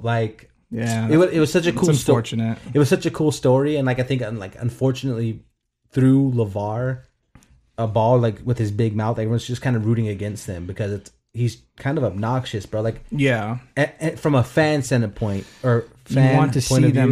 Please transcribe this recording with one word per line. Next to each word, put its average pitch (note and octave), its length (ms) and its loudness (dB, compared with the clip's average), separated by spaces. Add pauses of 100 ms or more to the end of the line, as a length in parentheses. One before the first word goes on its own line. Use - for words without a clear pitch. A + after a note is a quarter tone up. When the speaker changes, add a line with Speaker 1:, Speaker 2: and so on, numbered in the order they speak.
Speaker 1:
Like, A#2 480 -4 (180)
Speaker 2:
Yeah, A2+ 380 -2
Speaker 1:
it D3+ 80 4
wa-, F3 80 6
it E3 160 2
was D3+ 100 2
such F3 160 0
a F3 40 2
Speaker 2:
it's - 80 -2
Speaker 1:
cool E3+ 160 4
sto-, C#3 180 2
Speaker 2:
unfortunate. A2+ 460 -2 (140)
Speaker 1:
it C#3+ 60 2
was C#3+ 100 6
such F3+ 180 0
a D#3 40 -2
cool D3+ 220 0
story, C#3 420 2
and, C#3 100 0
like, B2+ 140 0
I B2 60 -2
think, B2+ 180 -2
um, A2 160 -6
like, F#2+ 220 -12
unfortunately, B2 840 -2 (480)
through C3+ 460 4
LeVar, A2 640 -4 (760)
a A2+ 120 -2
ball, A2+ 320 4
like, A2 240 0
with A#2+ 140 0
his G#2+ 120 0
big G#2 240 0
mouth, A2 240 -2
everyone's A2+ 300 -2
just B2 140 -6
kinda B2 180 0
rooting A2+ 260 0
against G2+ 400 -6
him F2 180 -8
because G2+ 280 -6
it's, G2 180 -10 (220)
he's A#2 280 -2 (160)
kind C#3+ 220 -4
of C3 60 0
obnoxious, A2 600 -4
bro. A2 160 -4
Like, A2+ 180 -4 (100)
Speaker 2:
Yeah. B2 480 0 (180)
Speaker 1:
a-, D3+ 360 -2
a-, - 40 -14
from D3 200 0
a A#2+ 80 4
fan D3+ 380 0
standpoint, G#2 600 -2 (200)
or A#2 220 2 (220)
Speaker 2:
You - 60 -4
Speaker 1:
fan C3+ 220 4
Speaker 2:
want C#3+ 160 2
to C3 100 0
Speaker 1:
point B2+ 220 2
Speaker 2:
see B2 60 4
Speaker 1:
of - 40 2
Speaker 2:
them C3 180 4